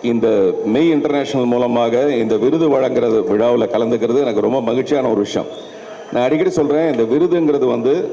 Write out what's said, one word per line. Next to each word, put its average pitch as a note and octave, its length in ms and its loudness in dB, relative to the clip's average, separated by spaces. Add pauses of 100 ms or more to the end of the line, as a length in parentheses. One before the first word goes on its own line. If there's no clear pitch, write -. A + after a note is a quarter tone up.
(140)
இந்த A#2 140 0 (460)
மெய் E3 240 2
இன்டர்நேஷனல் C3+ 560 -2
மூலமாக A#2+ 540 0 (160)
இந்த A2 120 0 (100)
விருது D#3+ 300 2
வழங்குறது, A#2+ 460 0 (100)
விழாவுல A2+ 440 2
கலந்துக்கிறது A#2 500 0
எனக்கு G#2 220 0
ரொம்ப B2+ 140 0 (100)
மகிழ்ச்சியான C3 440 0
ஒரு G2+ 120 0
விஷயம். - 220 -6 (640)
நான் B2 140 0
அடிக்கடி D#3 320 2
சொல்றேன், D3+ 340 2
இந்த A#2 200 0
விருதுங்கிறது D#3 640 2
வந்து A#2+ 180 0 (200)